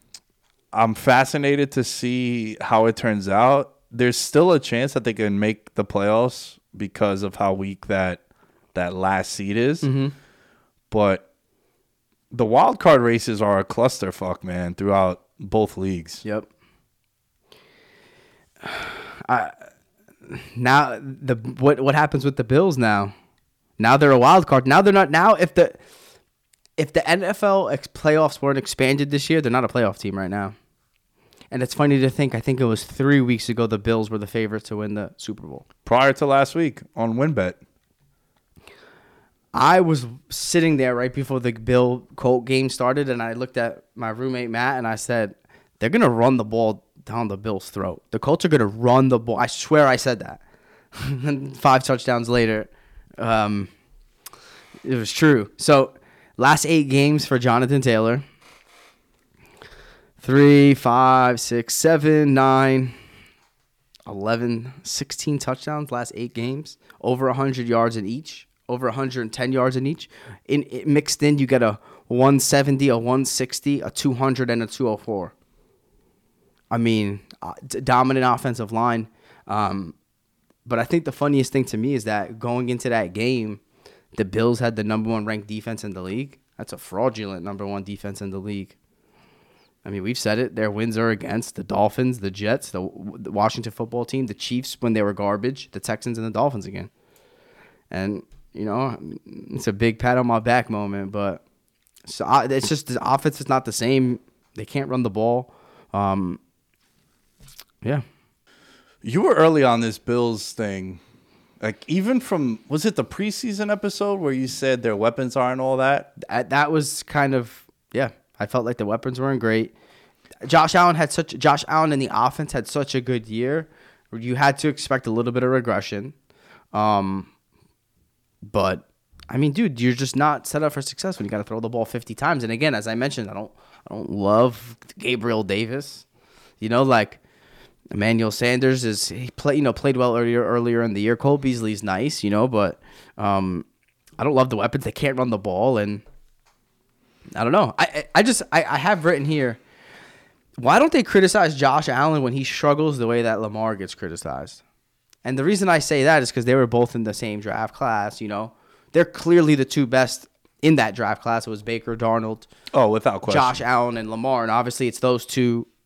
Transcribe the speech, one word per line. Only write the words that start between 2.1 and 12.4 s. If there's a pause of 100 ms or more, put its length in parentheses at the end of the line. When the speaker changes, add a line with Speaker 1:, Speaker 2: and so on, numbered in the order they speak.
Speaker 1:
how
it
turns
out. (180)
There's
still
a
chance
that
they
can
make
the
playoffs (180)
because
of
how
weak
that, (520)
that
last
seed
is.
Speaker 2:
Mm-hmm. (840)
Speaker 1:
But (1000)
the